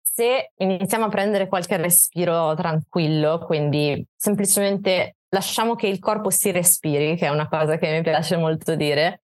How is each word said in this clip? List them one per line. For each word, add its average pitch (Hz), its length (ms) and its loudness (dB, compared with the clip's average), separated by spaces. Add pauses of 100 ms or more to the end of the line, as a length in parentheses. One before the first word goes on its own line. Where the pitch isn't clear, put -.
se 240 560 -2
iniziamo 190 500 0
a - 20 0
prendere 202 400 0
qualche 190 280 -2
respiro 170 800 2
tranquillo, 160 880 0
quindi 147 600 0 (120)
semplicemente 196 1000 0 (120)
lasciamo 220 480 0
che 226 120 -4
il 190 120 -2
corpo 208 300 -2
si 196 220 0
respiri, 156 640 0
che 175 100 -2
è 143 40 0
una 151 180 -2
cosa 156 280 0
che 165 160 -2
mi 160 100 0
piace 160 340 0
molto 160 400 0
dire 151 460 0 (120)